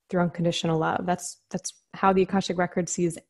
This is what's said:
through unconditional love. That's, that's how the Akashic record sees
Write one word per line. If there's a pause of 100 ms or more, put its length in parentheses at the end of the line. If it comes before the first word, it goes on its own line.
through
unconditional
love.
That's, (120)
that's (220)
how
the
Akashic
record
sees (120)